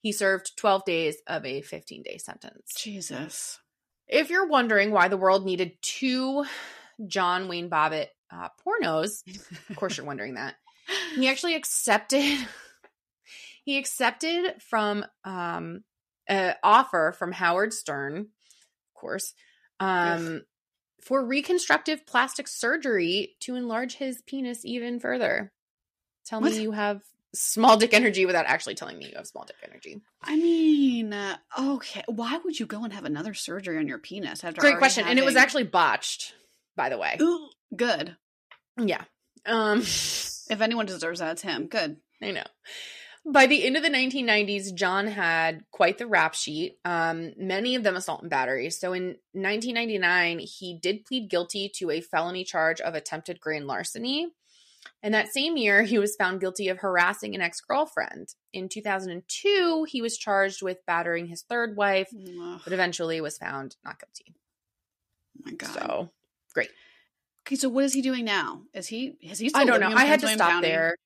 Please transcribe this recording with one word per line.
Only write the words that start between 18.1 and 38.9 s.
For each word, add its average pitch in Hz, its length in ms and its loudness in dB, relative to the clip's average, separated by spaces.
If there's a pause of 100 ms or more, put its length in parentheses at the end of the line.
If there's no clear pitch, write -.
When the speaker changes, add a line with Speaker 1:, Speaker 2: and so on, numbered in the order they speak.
Speaker 1:
of - 720 -20
course, - 400 -8 (460)
um, 170 560 0
Speaker 2:
Ugh. - 40 -10 (640)
Speaker 1:
for 262 220 0
reconstructive 302 840 0
plastic 262 420 -2
surgery 220 920 0
to 254 160 -8
enlarge 240 400 -4
his 262 260 -6
penis 247 420 -8
even 240 360 -6
further. - 520 -2 (720)
Tell 220 140 -6
Speaker 2:
What? 262 120 4
Speaker 1:
me 220 100 -2
you 214 100 -2
have 208 300 -2 (320)
small 220 420 6
dick 220 180 4
energy 202 320 6
without 180 200 2
actually - 280 0
telling - 240 -12
me 71 80 -16
you - 100 -16
have - 100 -14
small - 180 -16
dick - 180 -20
energy. - 380 -18 (220)
Speaker 2:
I 302 140 0
mean, 302 760 4
uh, 202 240 -4 (220)
okay. 269 500 -2
Why 233 360 -4
would 330 140 -4
you 220 80 -4
go 214 180 -8
and 214 80 -6
have - 120 -12
another 156 300 -4
surgery 180 440 -6
on 156 100 0
your 151 100 -6
penis 180 460 -10
after 170 160 -6
Speaker 1:
Great 285 100 8
Speaker 2:
already 269 100 4
Speaker 1:
question. 254 260 4
And 247 120 4
it 262 60 4
was 269 100 4
Speaker 2:
having 254 100 8
Speaker 1:
actually 262 200 0
botched, - 720 0 (420)
by 127 120 0
the 127 100 -2
way. 78 220 0
Speaker 2:
Ooh, 320 280 2 (260)
good. 202 420 -2 (600)
Speaker 1:
Yeah. 208 280 -2 (420)